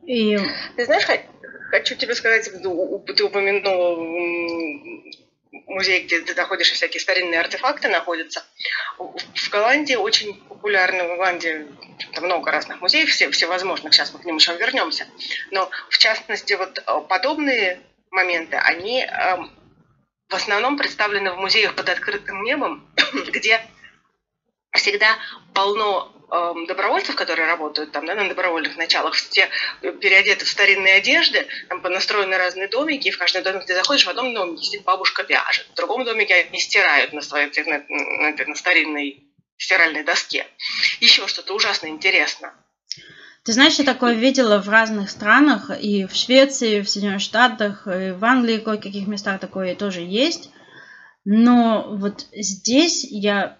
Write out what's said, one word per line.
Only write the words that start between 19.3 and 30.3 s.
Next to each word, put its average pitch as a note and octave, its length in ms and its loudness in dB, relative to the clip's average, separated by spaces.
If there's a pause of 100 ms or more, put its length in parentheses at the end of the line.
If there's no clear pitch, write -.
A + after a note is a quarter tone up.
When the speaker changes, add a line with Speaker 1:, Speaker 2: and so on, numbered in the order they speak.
Speaker 2:
в - 60 -6
основном G#3+ 420 0
представлены G#3 560 -2
в F3 60 -8
музеях F#3+ 360 2
под F#3+ 140 -4
открытым G3 560 -4
небом, A3+ 520 -4
<coughs> - 360 -2
где A3+ 280 0 (1120)
всегда G#3+ 440 2 (380)
полно, G3+ 580 0 (180)
эм, E3+ 360 -2
добровольцев, G#3+ 500 -2
которые E3 300 -2
работают D3+ 460 -2
там, D3 140 -6
да, F3 80 -4
на G#3 140 -2
добровольных E3 480 -2
началах, E3 380 -2
все - 340 0 (320)
переодеты F#3+ 640 2